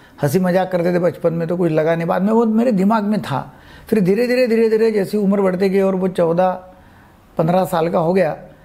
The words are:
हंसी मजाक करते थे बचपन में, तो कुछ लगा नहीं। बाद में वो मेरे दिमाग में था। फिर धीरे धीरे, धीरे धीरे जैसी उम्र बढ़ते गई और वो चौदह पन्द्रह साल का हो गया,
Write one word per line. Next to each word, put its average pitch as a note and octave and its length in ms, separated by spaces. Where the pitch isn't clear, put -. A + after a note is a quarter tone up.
हंसी D3 160
मजाक F#3 320
करते F3 220
थे F3 60
बचपन E3+ 340
में, E3 140
तो F3 100
कुछ F3 140
लगा D#3 240
नहीं। E3+ 120
बाद F#3 140
में G#3 120
वो A#3 120
मेरे A3+ 260
दिमाग G3+ 320
में G#3 180
था। C#3 320
फिर G#3+ 120
धीरे G3+ 260
धीरे, B3 200
धीरे A3+ 220
धीरे A3 220
जैसी G#3 260
उम्र G3+ 240
बढ़ते F#3+ 280
गई F#3+ 100
और F#3+ 160
वो F#3 120
चौदह F3+ 420
पन्द्रह F3+ 280
साल E3+ 240
का F#3 100
हो E3+ 140
गया, F#3 240